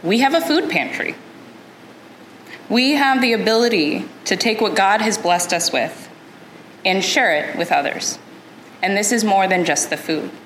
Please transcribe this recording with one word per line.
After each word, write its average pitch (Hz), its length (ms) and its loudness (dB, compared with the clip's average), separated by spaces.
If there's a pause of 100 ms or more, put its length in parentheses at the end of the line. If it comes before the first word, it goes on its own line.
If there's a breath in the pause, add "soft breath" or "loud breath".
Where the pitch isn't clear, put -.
We 175 160 2
have 269 140 2
a 330 80 2
food 311 280 0
pantry. - 460 -4 (1500 loud breath)
We 254 220 4
have 269 300 4
the 233 120 2
ability 214 720 2 (200)
to 190 100 0
take 220 240 -2
what 196 160 0
God 196 260 4
has 220 160 0
blessed 175 360 0
us 170 180 -2
with - 380 -4 (760)
and 190 200 0
share 180 460 0
it - 80 -8
with 170 140 -2
others. - 480 -2 (600)
And 196 140 0
this 208 160 0
is 226 120 0
more 196 240 2
than 185 160 2
just 156 260 -2
the 151 80 -4
food. - 320 -6 (160)